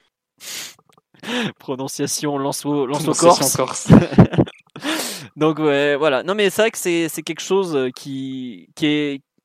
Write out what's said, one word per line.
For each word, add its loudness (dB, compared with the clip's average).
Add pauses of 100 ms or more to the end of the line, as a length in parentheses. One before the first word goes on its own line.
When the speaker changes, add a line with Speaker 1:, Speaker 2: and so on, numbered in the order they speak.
(380)
Speaker 1:
<laughs> -10
Prononciation -6
lance -4
au, 0
lance -4
au 0
Speaker 2:
Prononciation 4
Speaker 1:
corse. -8
Speaker 2:
corse. 10 (840)
Speaker 1:
<laughs> -6
Donc, 0
ouais, 2
voilà. 2
Non, -4
mais 2
c'est 0
vrai 2
que -12
c'est, -2
c'est -10
quelque -8
chose, 0
euh, 0
qui, -10
qui -2
est, -2 (220)